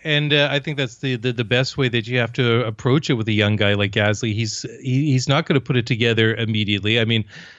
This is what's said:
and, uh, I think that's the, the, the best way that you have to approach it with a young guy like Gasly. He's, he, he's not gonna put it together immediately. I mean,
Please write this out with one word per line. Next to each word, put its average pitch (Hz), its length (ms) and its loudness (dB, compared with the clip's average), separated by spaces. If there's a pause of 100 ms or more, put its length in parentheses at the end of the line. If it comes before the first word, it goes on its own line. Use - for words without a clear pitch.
and, 147 300 0
uh, 143 180 4
I 143 80 0
think 139 180 -6
that's 135 200 -4
the, 131 180 -2
the, 123 160 -2
the 120 140 -4
best 123 320 0
way 131 120 0
that 113 160 -2
you 123 140 -2
have 117 140 -2
to 120 320 2
approach 127 440 0
it 151 40 2
with 110 160 -2
a 110 40 0
young 104 220 4
guy 101 180 2
like 101 180 0
Gasly. 107 420 0
He's, 110 300 -4 (180)
he, 131 300 0
he's 127 160 0
not 147 180 2
gonna 139 160 2
put 127 160 -2
it 117 80 0
together 113 500 2
immediately. 107 640 0
I 113 60 2
mean, 110 200 0 (340)